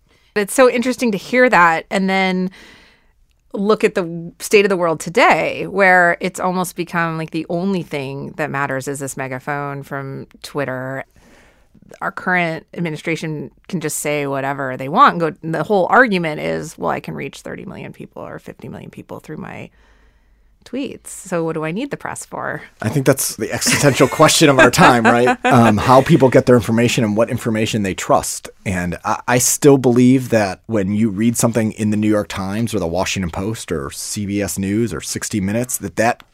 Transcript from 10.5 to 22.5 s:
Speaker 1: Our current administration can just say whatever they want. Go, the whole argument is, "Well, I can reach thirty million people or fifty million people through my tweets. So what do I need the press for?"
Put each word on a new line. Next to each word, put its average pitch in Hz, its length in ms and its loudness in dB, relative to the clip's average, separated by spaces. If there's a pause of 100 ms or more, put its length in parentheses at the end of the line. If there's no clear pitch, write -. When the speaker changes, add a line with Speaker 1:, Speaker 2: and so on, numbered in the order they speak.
Speaker 1:
Our 170 120 -6
current 175 520 -2 (100)
administration 156 760 -6 (160)
can 175 140 -6
just 151 180 -6
say 147 300 -4
whatever 135 480 -4
they 131 120 -8
want. 190 300 2
Go, 165 120 0 (120)
the 156 220 -4
whole 196 260 0
argument 180 500 2
is, 160 380 -8
"Well, 170 120 -4
I 139 100 -4
can 160 140 -12
reach 143 260 -12
thirty - 240 -14
million - 280 -16
people - 300 -18
or - 160 -14
fifty - 300 -18
million - 220 -16
people - 280 -18
through - 200 -16
my - 320 -16 (920)
tweets. - 440 -10
So - 340 -6
what 160 120 -4
do 156 100 -4
I 156 80 -4
need 262 180 -6
the 165 60 -6
press - 280 -10
for?" - 380 -10 (180)